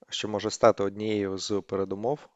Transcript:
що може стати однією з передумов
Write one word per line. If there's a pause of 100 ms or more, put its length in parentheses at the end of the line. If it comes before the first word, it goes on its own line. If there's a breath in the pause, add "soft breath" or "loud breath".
що
може
стати
однією
з
передумов